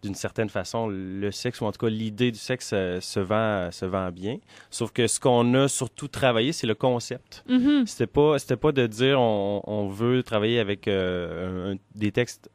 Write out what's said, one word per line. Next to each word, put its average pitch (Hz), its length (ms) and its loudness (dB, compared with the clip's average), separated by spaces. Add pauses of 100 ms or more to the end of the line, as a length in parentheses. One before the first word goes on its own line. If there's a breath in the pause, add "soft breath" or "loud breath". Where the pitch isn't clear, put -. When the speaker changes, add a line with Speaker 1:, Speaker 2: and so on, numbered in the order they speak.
Speaker 1:
d'une 98 140 -8
certaine 107 340 -6
façon, 110 380 -6
le 95 420 -6
sexe, - 320 -6
ou 117 40 -2
en 104 60 -2
tout - 140 -6
cas 113 60 2
l'idée 110 400 -2
du 107 80 -10
sexe, - 340 -6
euh, 92 260 0
se - 200 -6
vend, 101 520 0
se - 140 -8
vend 92 240 -2
bien. 95 280 -8 (340 loud breath)
Sauf 113 200 -4
que 120 140 0
ce - 140 -2
qu'on 123 340 4
a 135 140 6
surtout 135 400 -6
travaillé, 127 460 2
c'est - 120 -6
le 110 80 2
concept. 123 760 -4
Speaker 2:
Mm-hmm. 254 380 4
Speaker 1:
C'était - 220 -2
pas, 147 320 4
c'était 123 180 -2
pas 156 140 2
de 131 160 4
dire 127 340 2
on, 101 460 2
on 104 220 -2
veut 120 340 2
travailler 113 360 2
avec, 101 280 -2
euh, 90 840 -2
un, 101 40 -2
un, - 20 -4 (180)
des 104 180 -2
textes - 440 -4